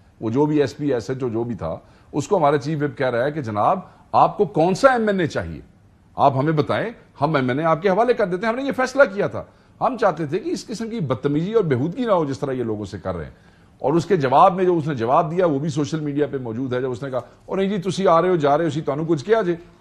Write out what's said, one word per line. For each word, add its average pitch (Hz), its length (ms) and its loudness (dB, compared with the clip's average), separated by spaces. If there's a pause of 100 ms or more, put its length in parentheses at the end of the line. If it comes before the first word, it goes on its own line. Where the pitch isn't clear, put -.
(220)
वो 110 100 -4
जो 139 140 2
भी 151 140 2
एसपी, 143 320 -2
एसएचओ, 127 380 -4
जो 113 140 -2
भी 120 120 -6
था, 82 320 -10 (260)
उसको 190 240 0
हमारा 151 200 4
चीफ 143 220 -4
व्हिप 143 200 -4
कह 131 100 0
रहा 120 140 0
है 147 80 -2
कि, 151 100 -6
"जनाब, 117 500 0 (240)
आपको 160 300 4
कौन 165 280 2
सा 262 200 6
एमएनए 208 340 0
चाहिए, 82 360 -8 (560)
आप 127 180 4
हमें 151 180 0
बताएं, 151 400 -2 (240)
हम 151 180 0
एमएनए 131 260 0
आपके 165 260 2
हवाले 226 240 2
कर 220 120 0
देते 185 220 -2
हैं।" 220 60 0
हमने 269 120 -6
ये 277 60 -2
फैसला 262 340 2
किया 196 240 -2
था। 104 200 -8 (340)
हम 233 140 0
चाहते 165 300 0
थे 156 120 -2
कि 320 100 -6
इस 311 140 -4
किस्म 226 260 -8
की 233 100 -6
बदतमीजी 147 540 -2
और 226 100 4
बेहूदगी 165 420 0
ना 220 80 2
हो, 170 120 2
जिस 135 160 -6
तरह 135 120 -4
ये 127 100 -4
लोगों 107 220 -4
से 95 140 -10
कर 90 160 -6
रहे 82 100 -8
हैं। 65 100 -16 (480)
और 147 120 2
उसके 170 220 2
जवाब 147 360 6
में 185 120 0
जो 180 100 2
उसने 151 200 -2
जवाब 135 340 2
दिया, 175 160 0
वो 139 140 0
भी 160 100 -4
सोशल 151 320 -4
मीडिया 147 260 -2
पे 135 120 -6
मौजूद 123 340 -6
है। 127 80 -2
जब 135 80 -4
उसने 127 220 -8
कहा, 123 100 -4 (280)
"ओ - 60 -4
नहीं 190 140 0
जी, 208 100 -2
तुसी 180 260 -2
आ 170 140 6
रहे 180 120 2
हो, 180 60 4
जा 143 180 2
रहे 165 120 0
हो, 151 40 0
असी 147 100 -4
तुहानू 147 240 -4
कुछ 160 160 0
किया 220 200 2
जे, 175 180 -2 (220)